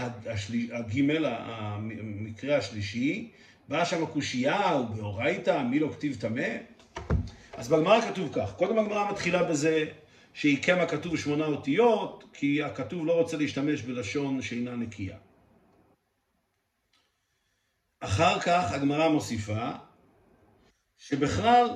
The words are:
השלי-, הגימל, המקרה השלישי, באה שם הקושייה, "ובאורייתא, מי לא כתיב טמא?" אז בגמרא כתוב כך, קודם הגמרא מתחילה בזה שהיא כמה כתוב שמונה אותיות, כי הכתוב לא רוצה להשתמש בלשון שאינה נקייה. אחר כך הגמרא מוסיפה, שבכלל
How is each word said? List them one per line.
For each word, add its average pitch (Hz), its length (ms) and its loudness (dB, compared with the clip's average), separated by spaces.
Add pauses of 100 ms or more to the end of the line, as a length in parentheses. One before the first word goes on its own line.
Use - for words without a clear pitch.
(260)
השלי-, 117 460 -2
הגימל, 139 540 0
המקרה 110 1300 -4
השלישי, 120 720 -2 (380)
באה 156 160 0
שם 180 180 0
הקושייה, 147 760 0
"ובאורייתא, 120 840 0
מי 127 160 0
לא 156 140 2
כתיב 139 280 -4
טמא?" 120 280 -4 (1080)
אז 117 120 -10
בגמרא 175 320 6
כתוב 190 320 -4
כך, - 240 -2
קודם 214 220 2
הגמרא 208 320 0
מתחילה 175 320 0
בזה 160 420 2 (500)
שהיא 139 280 2
כמה 180 240 4
כתוב 156 300 -2
שמונה 147 300 0
אותיות, 180 840 2
כי 143 300 0
הכתוב 165 440 -6
לא 170 60 2
רוצה 160 240 2
להשתמש 147 460 0
בלשון 127 600 -4
שאינה 120 340 -6
נקייה. 107 400 -8 (2750)
אחר 165 400 4
כך 175 320 2
הגמרא 143 360 2
מוסיפה, 117 600 -2 (1300)
שבכלל 214 760 4